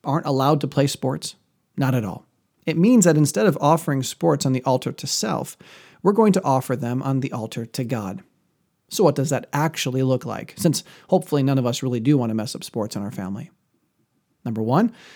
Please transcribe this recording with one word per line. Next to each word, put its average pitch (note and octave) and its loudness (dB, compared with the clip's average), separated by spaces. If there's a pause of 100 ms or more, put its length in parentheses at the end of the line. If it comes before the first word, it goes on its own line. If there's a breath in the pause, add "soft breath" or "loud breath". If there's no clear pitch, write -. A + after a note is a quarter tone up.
aren't D3+ -2
allowed C#3+ 2
to C#3 -2
play C#3+ 2
sports? - -6 (400)
Not C3 0
at A#2+ -2
all. F#2 -10 (400)
It D#3+ -2
means G#3 6
that E3 6
instead D3+ 2
of D#3 2
offering D3 2
sports D3 -2
on C3+ 2
the B2+ -2
altar B2+ 0
to - -12
self, - -6 (460 loud breath)
we're G3 4
going G#3+ 6
to F#3 0
offer C3 0
them B2 -4
on C3+ 0
the B2+ -6
altar A2+ -8
to B2 -6
God. G2+ -6 (680)
So - 0
what D3 6
does C3+ -2
that B2+ -4
actually C#3 -2
look C3 0
like? - -10
Since - 0 (240 loud breath)
hopefully D3 0
none C3+ 2
of B2 0
us A#2+ -2
really B2 -2
do C#3 4
want A#2+ -2
to A2 -4
mess G#2+ -4
up - -10
sports - -6
in G#2 -6
our G2+ -8
family. G2 -10 (920)
Number A2 -4
one, D#3+ 2 (240 loud breath)